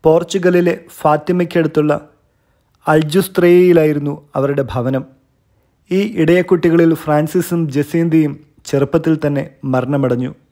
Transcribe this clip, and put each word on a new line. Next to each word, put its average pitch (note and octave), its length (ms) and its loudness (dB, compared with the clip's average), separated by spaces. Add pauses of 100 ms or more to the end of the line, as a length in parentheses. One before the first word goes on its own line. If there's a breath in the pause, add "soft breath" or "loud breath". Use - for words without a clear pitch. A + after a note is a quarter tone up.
പോർച്ചുഗലിലെ F3 720 2 (160)
ഫാത്തിമയ്ക്കടുത്തുള്ള D#3 1000 -2 (920)
അൽജുസ്ത്രയയിലായിരുന്നു D#3+ 1300 2 (200)
അവരുടെ C#3 300 -2
ഭവനം. C3 400 -4 (880)
ഈ F#3 80 0 (160)
ഇടയക്കുട്ടികളിൽ E3+ 800 2
ഫ്രാൻസിസും D#3+ 760 -2
ജസീന്തയും D3+ 640 0 (320)
ചെറുപ്പത്തിൽ D3+ 500 0
തന്നെ C#3+ 280 -4 (220)
മരണമടഞ്ഞു. B2+ 680 -2 (200)